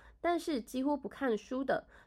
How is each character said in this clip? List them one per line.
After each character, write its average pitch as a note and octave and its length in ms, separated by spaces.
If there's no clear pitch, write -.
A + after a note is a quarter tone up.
但 E4+ 180
是 D#4 220
几 B3+ 200
乎 C#4+ 140
不 C4+ 140
看 A#3+ 280
书 C4 280
的。 - 200